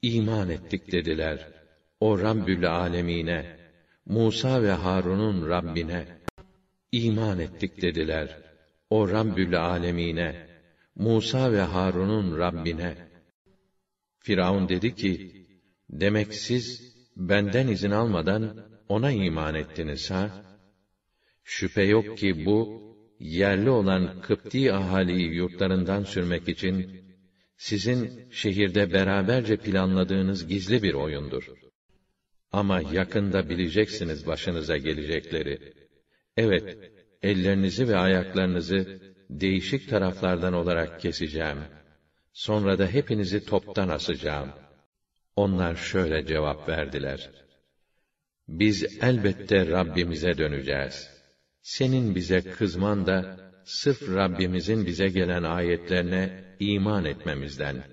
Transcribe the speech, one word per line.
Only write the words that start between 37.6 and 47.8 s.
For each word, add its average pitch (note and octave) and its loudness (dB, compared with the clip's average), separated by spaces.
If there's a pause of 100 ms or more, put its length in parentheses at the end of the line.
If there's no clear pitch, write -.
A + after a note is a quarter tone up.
ve G#2 4
ayaklarınızı F#2 2 (280)
değişik F#2+ -2
taraflardan F#2 0
olarak E2 0
keseceğim. D#2 -4 (760)
Sonra G2 0
da F#2+ 4
hepinizi G#2 0
toptan G2 -2
asacağım." D2 -4 (840)
Onlar F2+ 2
şöyle D#2 0
cevap D2+ -2
verdiler: C#2 -4 (1160)